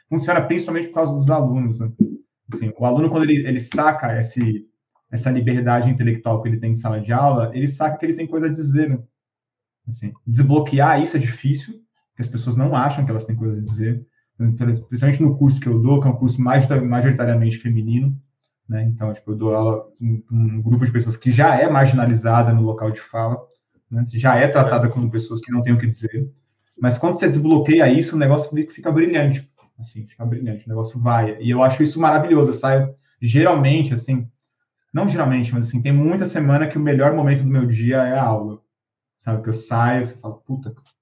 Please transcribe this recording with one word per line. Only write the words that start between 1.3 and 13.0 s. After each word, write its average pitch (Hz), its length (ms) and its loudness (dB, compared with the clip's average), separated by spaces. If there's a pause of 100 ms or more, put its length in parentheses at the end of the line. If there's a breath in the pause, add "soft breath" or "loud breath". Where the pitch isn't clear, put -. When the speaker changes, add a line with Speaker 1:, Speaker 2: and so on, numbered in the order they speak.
Speaker 1:
né? 113 120 -6 (600)
Assim, 110 260 -6
o 120 80 -2
aluno, 151 240 2
quando 160 140 0
ele, 147 220 2
ele 127 140 -2
saca 139 600 -2
esse, 113 460 -4 (460)
essa 120 180 -4
liberdade 120 600 0
intelectual 117 520 -2
que 117 80 -4
ele 113 100 -2
tem 113 120 -2
em 113 40 0
sala 110 260 -4
de 104 100 -6
aula, 127 420 2
ele 135 140 -2
saca 151 300 -4
que 165 80 -8
ele 165 100 0
tem 160 100 -8
coisa 160 220 -4
a 151 40 -2
dizer, 147 380 0
né? 127 100 -2 (880)
Assim, 104 260 -10 (120)
desbloquear 143 760 2
isso 165 160 -2
é - 20 0
difícil, 135 560 -4 (340)
porque - 140 -10
as 110 40 -8
pessoas 113 280 -6
não 131 200 0
acham 139 300 0